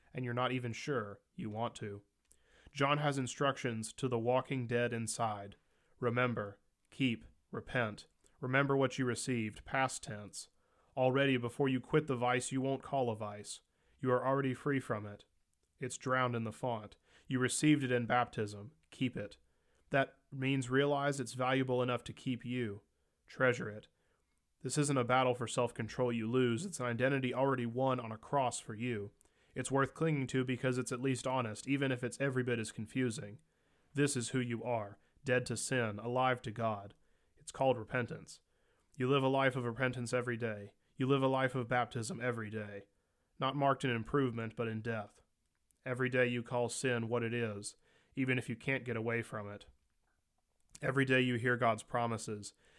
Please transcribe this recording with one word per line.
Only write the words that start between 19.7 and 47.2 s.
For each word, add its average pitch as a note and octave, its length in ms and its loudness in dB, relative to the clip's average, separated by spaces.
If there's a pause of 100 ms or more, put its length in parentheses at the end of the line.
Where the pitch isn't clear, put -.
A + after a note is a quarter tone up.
That C3+ 240 2 (160)
means C3 400 0
realize C#3 480 4
it's A#2 140 -4
valuable B2+ 500 2
enough B2 220 -2
to A#2+ 80 -10
keep A#2+ 320 -6
you. A#2+ 380 -4 (440)
Treasure B2+ 420 2
it. G#2 200 -12 (720)
This C3 160 -4
isn't C#3+ 180 2
a B2+ 60 4
battle B2+ 320 4
for A#2 140 -4
self-control A#2+ 640 -2
you A2+ 180 -2
lose. B2 340 2
It's F#3+ 140 -8
an B2 80 -4
identity B2 480 0
already B2+ 320 2
won B2+ 320 0
on A2+ 140 -8
a A2 40 -10
cross C3 440 -2
for A2+ 140 -12
you. A2 360 -4 (460)
It's - 160 -4
worth C3+ 220 2
clinging D3+ 340 0
to C3 160 0
because B2+ 340 0
it's B2+ 140 -4
at B2 100 -6
least C3 240 0
honest, B2 400 -2
even C3+ 240 2
if B2 140 -2
it's A#2+ 160 -4
every B2+ 240 0
bit A#2+ 160 0
as A2 100 -6
confusing. A2+ 680 -4 (560)
This C#3+ 220 2
is A#2+ 120 -4
who C3 100 -2
you A#2 240 -2
are, A2+ 360 -4 (260)
dead B2 220 2
to A#2 100 -4
sin, A2+ 420 0
alive B2 440 0
to G#2+ 100 -8
God. G#2+ 420 -4 (460)
It's - 100 -18
called C3 280 2
repentance. A#2 600 -6 (580)
You B2+ 120 0
live C#3 160 4
a C3 40 6
life C3+ 280 4
of B2 80 -2
repentance B2 480 -2
every B2 240 0
day. G#2 340 -4 (260)
You B2+ 120 0
live C3+ 160 4
a C3+ 40 6
life C3 280 2
of A#2+ 120 -2
baptism A#2+ 540 -2
every A2+ 280 -4
day. G#2 340 -8 (560)
Not C3+ 160 0
marked C#3 280 2
in C3 60 2
improvement, A#2 640 0
but A#2 140 -2
in A2 120 -4
death. A2 400 -6 (640)
Every B2+ 240 0
day B2+ 200 4
you A#2+ 120 -2
call A#2+ 280 0
sin A#2 400 0
what A#2 160 0